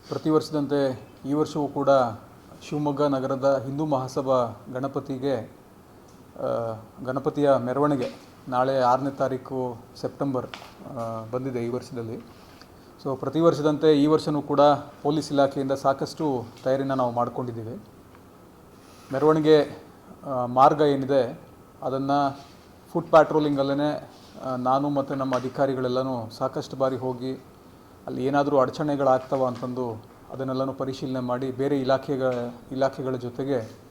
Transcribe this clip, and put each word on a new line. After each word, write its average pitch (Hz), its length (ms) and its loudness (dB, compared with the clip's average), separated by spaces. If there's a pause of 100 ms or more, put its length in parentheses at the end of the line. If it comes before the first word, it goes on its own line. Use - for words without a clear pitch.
ಪ್ರತಿ 139 200 -4
ವರ್ಷದಂತೆ 143 800 0 (160)
ಈ 139 80 -2
ವರ್ಷವೂ 151 340 -2
ಕೂಡ 139 220 -2 (720)
ಶಿವಮೊಗ್ಗ 147 420 -4
ನಗರದ 135 640 0
ಹಿಂದೂ 139 200 -4
ಮಹಾಸಭಾ 131 640 0 (260)
ಗಣಪತಿಗೆ, 135 680 -4
ಆ, - 1300 -10 (300)
ಗಣಪತಿಯ 139 480 0 (140)
ಮೆರವಣಿಗೆ 135 720 -2 (100)
ನಾಳೆ 131 340 2
ಆರನೇ 127 280 4
ತಾರೀಕು 131 680 -4 (240)
ಸೆಪ್ಟೆಂಬರ್, 131 440 -2 (520)
ಆ, 113 340 -6
ಬಂದಿದೆ 123 340 -4
ಈ 117 40 -2
ವರ್ಷದಲ್ಲಿ. 120 460 -6 (880)
So 135 120 -2
ಪ್ರತಿ 135 240 -4
ವರ್ಷದಂತೆ 151 640 4
ಈ - 20 6
ವರ್ಷವೂ 151 360 2
ಕೂಡ 143 200 2 (420)
ಪೊಲೀಸ್ 147 280 -2
ಇಲಾಖೆಯಿಂದ 139 400 2
ಸಾಕಷ್ಟು 135 760 -2 (180)
ತಯಾರಿನ 135 300 0
ನಾವು 123 180 0
ಮಾಡ್ಕೊಂಡಿದ್ದೀವಿ. 120 680 -6 (1300)
ಮೆರವಣಿಗೆ, 151 720 4 (400)
ಆ, 127 200 -2
ಮಾರ್ಗ 139 360 6
ಏನಿದೆ 135 580 2 (440)
ಅದನ್ನು 139 540 -2 (540)
ಫುಟ್ - 180 -4
ಪ್ಯಾಟ್ರೋಲಿಂಗಲ್ಲೇ, 147 1000 4 (360)
ಆ, 131 100 -4
ನಾನು 131 340 0
ಮತ್ತು 139 260 -2
ನಮ್ಮ 131 200 -2
ಅಧಿಕಾರಿಗಳೆಲ್ಲನೂ 127 920 -2
ಸಾಕಷ್ಟು 135 480 -6
ಬಾರಿ 131 200 0
ಹೋಗಿ 127 480 -6 (640)
ಅಲ್ಲಿ 127 180 -4
ಏನಾದರೂ 143 320 2
ಅಡಚಣೆಗಳಾಗ್ತವ 135 880 2
ಅಂತಂದು 123 580 -6 (280)
ಅದನ್ನೆಲ್ಲನೂ 131 420 -4
ಪರಿಶೀಲನೆ 131 460 -6
ಮಾಡಿ 123 320 -4
ಬೇರೆ 139 300 0
ಇಲಾಖೆಗಳ, 131 520 0 (380)
ಇಲಾಖೆಗಳ 131 440 -2
ಜೊತೆಗೆ 123 640 -6 (120)